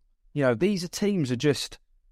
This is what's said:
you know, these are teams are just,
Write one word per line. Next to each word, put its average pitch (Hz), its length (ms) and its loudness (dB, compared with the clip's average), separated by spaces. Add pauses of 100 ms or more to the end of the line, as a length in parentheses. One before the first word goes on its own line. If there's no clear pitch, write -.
(340)
you 147 100 -2
know, 123 120 4
these 180 280 0
are 175 60 -8
teams 185 420 -2
are 127 40 -2
just, 135 440 -2 (320)